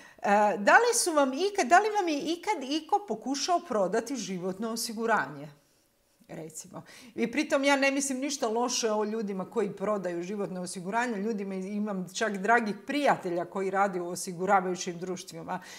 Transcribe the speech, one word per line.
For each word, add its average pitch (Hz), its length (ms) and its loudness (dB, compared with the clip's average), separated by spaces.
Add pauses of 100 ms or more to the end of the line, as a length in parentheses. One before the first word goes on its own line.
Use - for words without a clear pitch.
(220)
e, 208 360 4
da 208 160 6
li 466 220 8
su - 180 0
vam 277 200 4
ikad, 370 340 0
da 339 120 8
li 427 100 4
vam 415 180 0
je 294 120 0
ikad 339 440 -2
iko 311 440 0
pokušao 254 520 0
prodati 226 560 0
životno 190 560 -6
osiguranje? 202 920 -4 (680)
Recimo. 165 500 -14 (340)
I 233 160 0
pritom 285 320 0
ja 285 120 6
ne 269 160 4
mislim 269 280 -2
ništa 277 280 -2
loše 233 440 0
o 214 120 2
ljudima 208 420 -4
koji 202 300 -2
prodaju 185 480 -2
životno 185 380 -4
osiguranje, 202 560 -4
ljudima, 196 380 -4
imam 196 580 -4
čak 214 240 -2
dragih 208 380 4 (120)
prijatelja 185 580 2
koji 190 240 -4
rade 190 320 2
u 175 60 -6
osiguravajućim 180 920 0
društvima. 175 600 -8 (200)